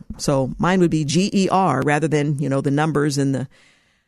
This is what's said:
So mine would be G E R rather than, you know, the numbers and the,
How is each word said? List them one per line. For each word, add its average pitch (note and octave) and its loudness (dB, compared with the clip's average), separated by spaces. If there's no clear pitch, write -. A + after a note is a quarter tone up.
So C3+ 0
mine F#3 2
would E3+ 4
be D#3 0
G F3 0
E F#3+ 2
R F3 2
rather D3 0
than, D3 0
you C#3+ -4
know, C3+ 0
the C#3 -2
numbers D3 0
and C#3 0
the, C3 -6